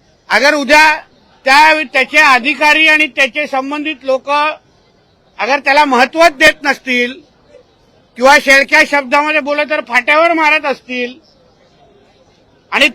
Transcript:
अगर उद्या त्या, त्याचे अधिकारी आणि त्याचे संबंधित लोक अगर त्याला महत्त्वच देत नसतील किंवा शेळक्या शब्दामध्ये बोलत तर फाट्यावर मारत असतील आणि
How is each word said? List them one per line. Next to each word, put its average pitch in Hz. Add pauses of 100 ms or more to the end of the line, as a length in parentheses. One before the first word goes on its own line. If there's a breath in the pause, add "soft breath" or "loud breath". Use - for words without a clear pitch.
(300)
अगर 254
उद्या 302 (480)
त्या, 311
त्याचे 262
अधिकारी 294
आणि 311
त्याचे 285
संबंधित 277
लोक 262
अगर -
त्याला 285
महत्त्वच 285
देत 302
नसतील 254 (1040)
किंवा 262
शेळक्या 277
शब्दामध्ये 285
बोलत 294
तर 302
फाट्यावर 294
मारत 311
असतील 247 (1600)
आणि 254